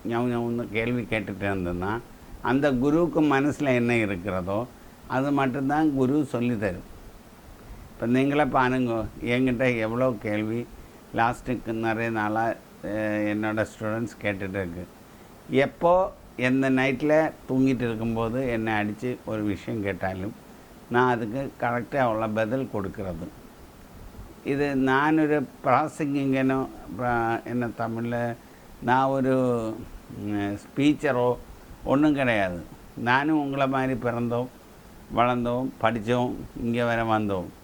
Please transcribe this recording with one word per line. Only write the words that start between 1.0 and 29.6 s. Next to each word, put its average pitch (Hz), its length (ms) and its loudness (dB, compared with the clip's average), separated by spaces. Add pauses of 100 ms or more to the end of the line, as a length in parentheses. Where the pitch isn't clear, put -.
கேட்டுட்டு 101 480 -4
இருந்ததுன்னா 90 420 -2 (500)
அந்த 139 320 2
குருவுக்கு 156 480 2
மனசுல 139 600 2
என்ன 120 140 2
இருக்கிறதோ 98 640 -2 (480)
அது 135 240 0
மட்டும்தான் 139 640 2
குரு 135 300 2
சொல்லி 120 320 0
தரும். 92 300 -2 (1080)
இப்ப - 120 -6
நீங்களே 139 400 4
பாருங்க, 127 600 2 (180)
என்கிட்ட 123 540 2
எவ்வளோ 117 440 0
கேள்வி 107 380 -2 (560)
லாஸ்ட்டுக்கு 113 560 -2
நிறைய 113 380 -2
நாளா, 110 360 0 (380)
அஹ், 107 480 -2
என்னோட 107 400 0
ஸ்டூடெண்ட்ஸ் 110 500 -4
கேட்டுட்டு 98 400 -4
இருக்கு. 90 220 -6 (680)
எப்போ 139 440 2 (440)
எந்த 131 320 2
நைட்ல 139 640 2 (180)
தூங்கிட்டு 131 380 2
இருக்கும்போது 113 600 -2
என்னை 110 260 0
அடிச்சு 107 520 -2
ஒரு 110 180 -4
விஷயம் 104 380 -4
கேட்டாலும் 95 520 -4 (560)
நான் 123 220 4
அதுக்கு 120 400 -4 (100)
கரெக்டா 120 420 0
உள்ள 110 240 0
பதில் 110 440 -2
கொடுக்கிறது. 95 560 -6 (1160)
இது 143 320 0
நான் 135 440 4
ஒரு 151 280 2 (160)
பிராசங்கிங்கனோ, 135 1040 2 (300)
பிரா-, 117 480 0
என்ன 120 220 -2
தமிழ்ல 117 680 -4 (460)
நான் 131 360 4
ஒரு, 131 160 2 (840)